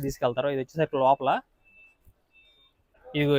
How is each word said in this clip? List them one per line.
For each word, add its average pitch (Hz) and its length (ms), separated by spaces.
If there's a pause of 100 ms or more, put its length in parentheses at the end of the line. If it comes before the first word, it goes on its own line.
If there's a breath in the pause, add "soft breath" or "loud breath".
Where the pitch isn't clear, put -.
తీసుకెళ్తారు. 131 480
ఇది 131 100
వచ్చేసరికి 151 400
లోపల. 135 260 (1900)
ఇదిగో 147 200